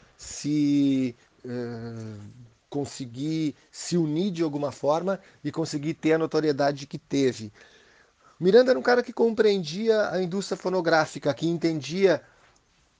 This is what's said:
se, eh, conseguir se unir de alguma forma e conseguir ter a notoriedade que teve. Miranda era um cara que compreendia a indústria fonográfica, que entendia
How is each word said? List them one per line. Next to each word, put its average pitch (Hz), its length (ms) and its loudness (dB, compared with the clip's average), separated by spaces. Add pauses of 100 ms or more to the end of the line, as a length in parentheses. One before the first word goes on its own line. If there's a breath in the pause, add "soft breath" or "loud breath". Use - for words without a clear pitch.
(180 soft breath)
se, 143 960 0 (300 soft breath)
eh, 117 720 -10 (520)
conseguir 139 840 -6 (160 soft breath)
se - 260 -4
unir 165 340 0
de 170 120 -2
alguma 147 280 -2
forma 175 480 0 (240 soft breath)
e 147 80 -4
conseguir 156 440 -4
ter 156 180 2
a 160 40 6
notoriedade 147 720 0
que - 100 -12
teve. 123 540 -2 (880 soft breath)
Miranda 226 320 6
era 254 80 0
um 240 40 -6
cara 247 200 4
que 247 100 -14
compreendia 214 960 2
a 180 120 -2
indústria 185 360 -4
fonográfica, 165 760 0
que 160 140 -4
entendia 165 760 2 (800 soft breath)